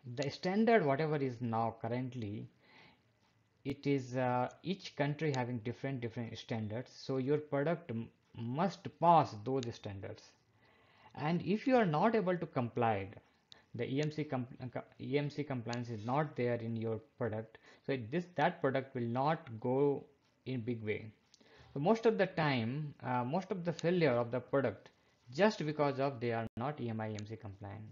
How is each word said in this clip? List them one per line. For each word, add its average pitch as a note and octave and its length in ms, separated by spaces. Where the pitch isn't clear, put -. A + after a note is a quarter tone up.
The C#3 120
standard G#3+ 560
whatever D3 300
is C3 240
now A2+ 420
currently, A#2+ 680
it C#3+ 240
is, B2+ 300
uh, B2 320
each - 340
country D3 360
having B2 260
different, A#2+ 420
different A2+ 360
standards. A2 560
So C3 260
your C#3 180
product D3+ 520
m-, A2+ 200
must C3 480
pass D#3 340
those C3 180
standards. G2+ 500
And D#3+ 260
if G#3 260
you C4 100
are A3+ 80
not F3+ 300
able F#3 200
to E3 100
comply, A2+ 600
the A#2 160
E C#3 100
M D3+ 100
C D3+ 120
com-, C3 220
uh, B2+ 100
co-, B2+ 120
E B2+ 160
M D3 140
C D3 120
compliance A#2+ 460
is G#2+ 160
not C#3+ 300
there A#2+ 220
in A2+ 180
your A2+ 240
product, A2 400
so C3+ 100
it, A#2+ 180
this, F3 140
that E3+ 260
product C3 320
will B2 80
not C3 480
go C3+ 460
in B2+ 160
big A2 220
way. G#2+ 280
So C#3+ 60
most A3 260
of G#3 140
the F#3 80
time, C#3+ 680
uh, B2 200
most E3+ 260
of F3+ 160
the E3 80
failure E3 380
of A#2+ 180
the B2 100
product B2 500
just F#3 320
because D3 340
of C3+ 200
they A#2 140
are A2+ 120
not D3 240
E A#2+ 120
M A2 100
I A2 120
E - 60
M G#2+ 60
C A2 100
compliant. G2+ 460